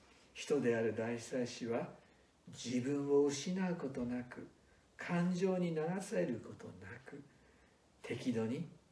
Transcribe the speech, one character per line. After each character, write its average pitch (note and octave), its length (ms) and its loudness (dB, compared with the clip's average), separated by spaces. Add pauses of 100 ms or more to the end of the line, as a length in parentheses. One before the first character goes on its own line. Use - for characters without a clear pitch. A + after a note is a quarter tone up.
(340)
人 D3 260 2
で A#2 140 4
あ A2+ 80 2
る A2 140 0
大 A#2 220 -2
祭 B2 280 -2
司 A#2+ 200 -8
は、 A#2 220 0 (600)
自 B2 320 -2
分 C#3+ 300 0
を C#3+ 160 10
失 F3+ 440 0
う E3+ 60 0
こ C#3 120 -4
と B2 160 -4
な B2 200 -2
く、 - 220 -12 (500)
感 F3 380 2
情 F#3 240 2
に F3 160 2
流 D#3 80 2 (180)
さ G3+ 160 -4
れ E3+ 100 2
る A2+ 180 -2
こ G#2+ 140 -12
と - 80 -14 (180)
な - 220 -14
く、 - 160 -12 (800)
適 A#2+ 300 -2
度 A2+ 140 2
に D3+ 220 -2 (240)